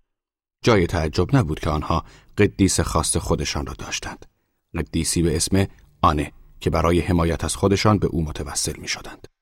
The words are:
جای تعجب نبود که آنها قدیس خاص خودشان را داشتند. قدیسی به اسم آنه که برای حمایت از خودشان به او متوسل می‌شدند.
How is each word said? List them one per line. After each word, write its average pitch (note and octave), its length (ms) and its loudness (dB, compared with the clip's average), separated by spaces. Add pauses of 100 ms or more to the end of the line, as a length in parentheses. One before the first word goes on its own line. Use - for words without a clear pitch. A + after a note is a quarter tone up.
(640)
جای G2+ 240 4
تعجب E2+ 480 0
نبود D#2 240 0
که D#2+ 100 -2
آنها D2+ 360 -2 (320)
قدیس F#2+ 420 2
خاص E2 380 0
خودشان D2 480 -4
را - 80 -10
داشتند. - 520 -12 (500)
قدیسی D#2+ 460 -2
به E2 140 2
اسم F#2+ 320 0 (340)
آنه D2 320 2 (260)
که - 100 -2
برای E2 300 4
حمایت E2 440 0
از - 120 -4
خودشان G2 420 2
به E2+ 100 0
او D#2+ 180 -2
متوسل - 540 -8
می‌شدند. - 480 -12 (140)